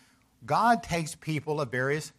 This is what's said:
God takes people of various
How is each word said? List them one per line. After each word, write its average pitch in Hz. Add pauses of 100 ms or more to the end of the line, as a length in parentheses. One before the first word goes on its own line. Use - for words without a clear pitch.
(460)
God 214
takes 165
people 156
of 123
various 139